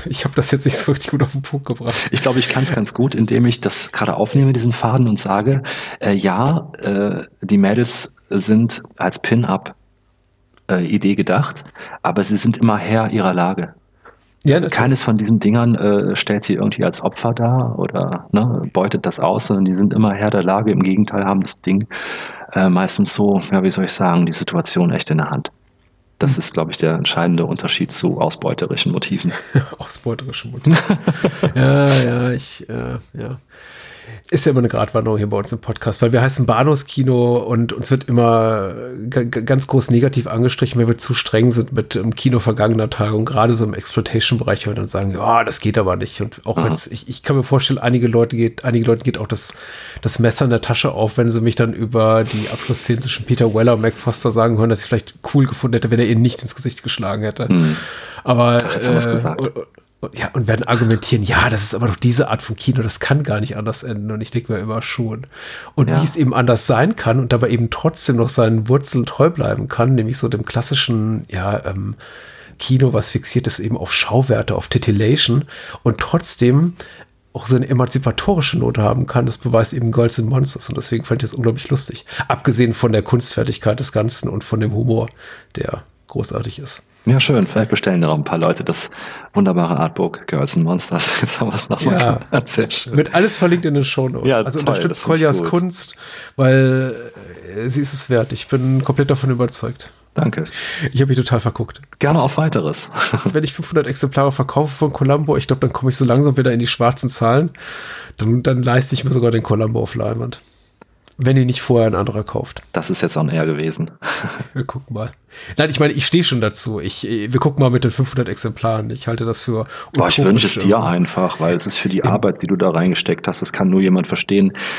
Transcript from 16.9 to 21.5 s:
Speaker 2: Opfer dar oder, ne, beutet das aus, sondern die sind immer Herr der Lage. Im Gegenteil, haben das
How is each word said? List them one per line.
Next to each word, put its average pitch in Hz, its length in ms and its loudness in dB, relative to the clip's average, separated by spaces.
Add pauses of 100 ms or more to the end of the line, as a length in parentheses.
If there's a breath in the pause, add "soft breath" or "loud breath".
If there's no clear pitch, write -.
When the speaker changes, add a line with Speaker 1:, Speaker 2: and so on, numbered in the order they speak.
Speaker 2:
Opfer - 320 -2
dar 120 460 0
oder, - 540 -4
ne, 113 400 0
beutet - 340 -2
das - 140 -4
aus, 101 260 0
sondern 95 180 2
die 92 100 2
sind 95 200 2
immer 110 180 4
Herr 104 180 0
der 101 120 2
Lage. 101 300 2
Im 95 100 2
Gegenteil, 98 420 0
haben 98 180 2
das - 180 -6